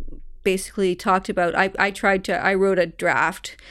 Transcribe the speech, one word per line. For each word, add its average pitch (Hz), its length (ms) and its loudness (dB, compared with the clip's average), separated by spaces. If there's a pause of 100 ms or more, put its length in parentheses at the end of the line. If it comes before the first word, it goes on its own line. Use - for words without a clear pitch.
(440)
basically 190 520 0
talked 190 340 0
about, 175 260 0
I, 190 220 0
I 196 140 2
tried 196 340 0
to, 185 100 -2
I 190 200 0
wrote 190 240 2
a 170 80 2
draft, 160 680 -2 (160)